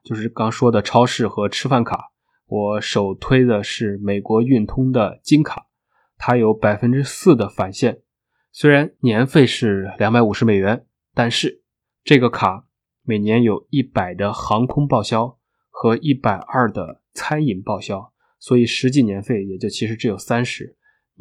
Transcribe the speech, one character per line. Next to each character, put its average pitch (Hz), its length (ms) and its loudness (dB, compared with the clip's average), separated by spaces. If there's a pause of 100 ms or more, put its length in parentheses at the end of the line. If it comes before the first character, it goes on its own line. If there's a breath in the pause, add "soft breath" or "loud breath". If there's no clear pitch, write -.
就 113 120 -8
是 107 140 -6
刚 113 220 -2
说 120 200 2
的 107 100 2
超 120 240 2
市 123 220 -2
和 101 220 -4
吃 - 180 -6
饭 127 160 2
卡， - 280 -8 (340)
我 104 360 -4
首 98 340 -2
推 131 280 2
的 113 200 2
是 101 340 -6
美 101 240 -4
国 110 200 0
运 120 240 2
通 131 260 0
的 107 320 -2
金 151 180 4
卡， - 260 -8 (500)
它 123 200 0
有 110 160 4
百 104 240 0
分 120 140 0
之 139 120 0
四 160 320 4
的 104 140 -2
返 98 240 -6
现， - 280 -2 (500)
虽 - 180 0
然 143 300 2
年 120 260 2
费 135 220 6
是 98 500 -4
两 113 160 0
百 120 80 4
五 107 120 2
十 113 120 0
美 107 120 4
元， 98 280 -2 (300)
但 117 140 0
是 - 340 -4 (400)
这 143 160 6
个 120 100 2
卡 110 380 -4 (360)
每 110 140 -2
年 107 240 2
有 110 300 2
一 143 100 2
百 92 320 -4
的 95 180 -2
航 110 360 -2
空 147 200 -2
报 131 140 2
销 117 380 -4 (300)
和 - 280 0
一 151 160 -2
百 110 220 0
二 120 360 -2
的 92 300 -12 (120)
餐 156 300 -4
饮 101 200 -2
报 101 160 -6
销， 95 340 -10 (240)
所 - 180 0
以 120 100 6
实 127 260 0
际 139 100 4
年 101 220 -2
费 104 200 -2
也 95 140 -10
就 104 120 -6
其 - 180 -4
实 110 80 -6
只 117 120 -4
有 101 80 -2
三 120 300 -4
十。 - 300 -12 (460)